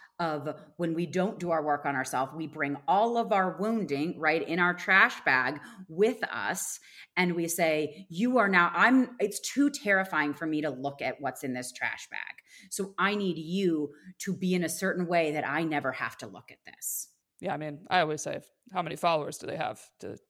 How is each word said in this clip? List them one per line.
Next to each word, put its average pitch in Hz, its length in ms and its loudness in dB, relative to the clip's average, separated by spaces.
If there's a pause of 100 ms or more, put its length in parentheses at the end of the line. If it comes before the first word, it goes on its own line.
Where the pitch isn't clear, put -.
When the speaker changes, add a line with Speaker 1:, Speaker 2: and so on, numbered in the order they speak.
(200)
Speaker 1:
of 151 280 -2 (280)
when 165 180 -2
we 170 120 -2
don't 185 340 -2
do 170 100 -4
our 160 120 2
work 147 240 0
on 143 100 0
ourselves, 131 400 -2
we 160 100 -6
bring 143 300 -2 (100)
all 220 320 4
of 220 140 0
our 185 260 4
wounding, 180 640 0
right, 156 260 2
in 170 140 0
our 175 120 4
trash 196 520 4
bag 135 360 2 (280)
with 202 420 2
us. 117 480 -4 (380)
And 180 180 4
we 170 140 0
say, 160 600 0
"You 240 280 2
are 202 100 6
now, 175 260 6
I'm, 240 440 6
it's 208 220 -2
too 285 300 2
terrifying 190 640 0
for 160 140 -6
me 156 160 0
to 151 80 0
look 135 320 -6
at 127 180 -4
what's 135 220 -6
in 131 100 -4
this 127 200 -8
trash - 380 -6
bag. - 260 -10 (340)
So 196 260 -6
I 196 200 2
need 185 220 -2
you 160 540 0 (280)
to 196 160 -6
be 180 180 0
in 180 80 2
a 160 60 -2
certain 175 400 -2
way 165 240 2
that 151 140 -2
I 151 180 -2
never 147 260 -2
have 120 280 -6
to 113 100 -12
look 92 240 -18
at - 120 -20
this." - 440 -12 (320)
Speaker 2:
Yeah, 185 140 -4
I - 20 -4
mean, 151 340 -10
I 180 100 4
always 156 220 0
say, 139 180 -6 (320)
"How 185 100 -2
many 165 140 -8
followers 156 420 0
do - 80 -12
they - 100 -6
have? 113 240 -6 (200)
Do, 95 160 -10 (140)